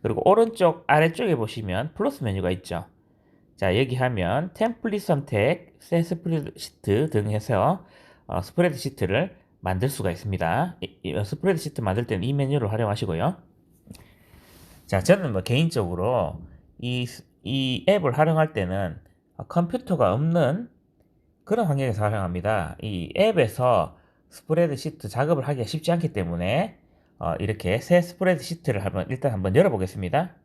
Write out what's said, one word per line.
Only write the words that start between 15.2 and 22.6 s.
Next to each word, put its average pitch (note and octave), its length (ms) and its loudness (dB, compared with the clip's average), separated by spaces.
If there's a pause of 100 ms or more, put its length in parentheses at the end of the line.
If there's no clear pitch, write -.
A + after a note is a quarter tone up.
뭐 F#2+ 80 0
개인적으로 G#2 1000 0 (380)
이, B2 280 -4 (360)
이 C3 460 -2
앱을 D#3+ 280 2
활용할 D#3 360 2
때는 F#2 480 -2 (480)
컴퓨터가 E3+ 640 0
없는 E3 580 2 (720)
그런 A3 240 0
환경에서 C3 380 0
활용합니다. F#2+ 760 -2